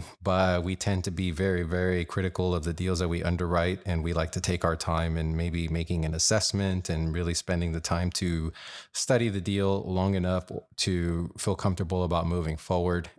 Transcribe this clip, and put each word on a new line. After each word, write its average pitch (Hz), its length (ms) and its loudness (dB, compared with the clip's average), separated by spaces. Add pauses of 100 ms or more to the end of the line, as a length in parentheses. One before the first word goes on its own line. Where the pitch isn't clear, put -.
(220)
but 92 420 4
we 92 140 -2
tend 95 280 0
to 98 60 -2
be 90 200 -2
very, 90 320 0
very 90 420 0
critical 90 500 0
of 82 80 -2
the 85 80 -2
deals 87 280 0
that 87 100 0
we 85 120 0
underwrite. 87 640 2
And 87 160 0
we 82 120 0
like 80 200 0
to 95 60 -2
take 90 240 0
our 82 140 2
time 82 400 0
and 80 180 0
maybe 82 320 -2
making 82 380 0
an 78 80 -2
assessment 95 760 0
and 80 240 0
really 87 200 0
spending 85 400 0
the 80 80 -4
time 87 300 0
to 82 420 -2 (400)
study 120 340 2
the 101 140 -2
deal 98 420 2
long 92 320 2
enough 90 340 0 (280)
to 85 600 0
feel 98 180 0
comfortable 92 500 0
about 85 220 2
moving 82 280 0
forward. 87 640 0